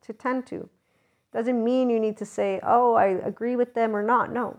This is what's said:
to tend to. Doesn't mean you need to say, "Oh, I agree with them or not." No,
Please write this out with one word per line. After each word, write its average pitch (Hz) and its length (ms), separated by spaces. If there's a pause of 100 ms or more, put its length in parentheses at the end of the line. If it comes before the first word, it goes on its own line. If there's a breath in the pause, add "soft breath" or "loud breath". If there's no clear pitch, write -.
to - 100
tend 254 340
to. - 220 (680)
Doesn't 233 260
mean 254 280
you 226 100
need 214 160
to 214 80
say, 202 380
"Oh, 240 320
I 202 140
agree 214 480
with 240 180
them 226 200
or 208 80
not." 226 300
No, - 260